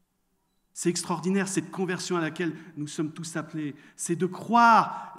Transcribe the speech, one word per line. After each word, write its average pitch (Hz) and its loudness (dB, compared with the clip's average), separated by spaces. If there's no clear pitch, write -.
C'est - 0
extraordinaire, 180 0
cette - -4
conversion 180 -2
à 175 2
laquelle 156 -2
nous 147 -8
sommes 156 -4
tous 165 -10
appelés. 151 -6
C'est - -2
de 180 0
croire 220 4